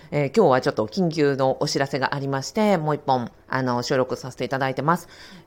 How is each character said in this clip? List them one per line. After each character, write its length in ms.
え 160
ー、 100
今 120
日 20
は 100
ち 80
ょ 40
っ 20
と 120
緊 220
急 260
の 260
お 60
知 120
ら 80
せ 120
が 160
あ 40
り 100
ま 140
し 100
て、 240
も 140
う 40
一 40
本、 320
あ 140
の、 200
収 140
録 200
さ 160
せ 40
て 80
い 60
た 80
だ 100
い 60
て 80
ま 160
す。 100